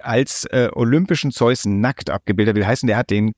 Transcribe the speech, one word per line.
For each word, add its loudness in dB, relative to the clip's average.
als, -2
äh, 0
olympischen 2
Zeus 0
nackt -2
abgebildet. 0
Will 0
heißen, -2
der 2
hat -2
den 0